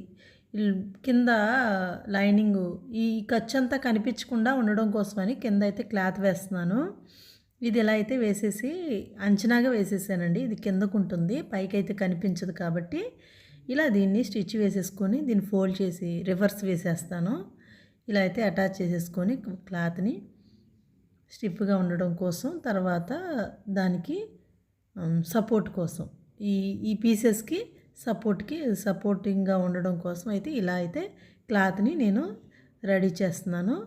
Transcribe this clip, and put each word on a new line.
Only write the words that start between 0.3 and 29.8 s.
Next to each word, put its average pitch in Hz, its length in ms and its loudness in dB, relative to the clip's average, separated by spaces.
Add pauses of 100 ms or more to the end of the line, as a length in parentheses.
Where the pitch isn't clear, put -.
ఇల్-, 208 220 2 (260)
కింద 247 280 4 (760)
లైనింగ్ 202 520 4 (340)
ఈ 226 120 0 (200)
ఖర్చు 226 300 -2
అంతా 262 220 2
కనిపించకుండా 233 760 0
ఉండడం 220 360 2
కోసమని 202 460 0
కింద 202 260 2
అయితే 208 200 0
క్లాత్ 190 380 -2
వేస్తున్నాను. 185 580 0 (840)
ఇది 233 180 2
ఇలా 214 120 4
అయితే 214 240 0
వేసేసి 214 540 0 (480)
అంచనాగా 220 520 4
వేసేసానండి. 180 680 0
ఇది 226 160 -2
కిందకు 196 400 0
ఉంటుంది, 175 460 0
పైకి 190 340 -4
అయితే 202 180 0
కనిపించదు 180 600 -2
కాబట్టి 175 460 -4 (680)
ఇలా 294 200 2
దీన్ని 202 360 4
స్టిచ్ 196 320 -4
వేసేసుకొని 196 640 0
దీన్ని 240 260 2
ఫోల్డ్ 190 300 0
చేసి 180 340 -2 (120)
రివర్స్ 190 420 0
వేసేస్తాను. 175 720 -2 (720)
ఇలా 202 120 2
అయితే 185 220 0
అటాచ్ 190 340 0
చేసేసుకొని 175 580 -2 (300)
క్లాత్ని 175 500 -2 (1160)
స్టిఫ్గా 202 460 -2
ఉండడం 180 380 0
కోసం, 180 440 -2
తర్వాత 185 540 -2 (580)
దానికి, 185 460 0 (800)
ఉమ్, 165 300 0
సపోర్ట్ 214 440 0
కోసం - 360 -6 (340)
ఈ, 202 140 0 (280)
ఈ 214 140 -2
పీసెస్కి 220 640 2 (400)
సపోర్ట్కి 208 580 -2 (200)
సపోర్టింగ్గా 196 840 0
ఉండడం 180 400 0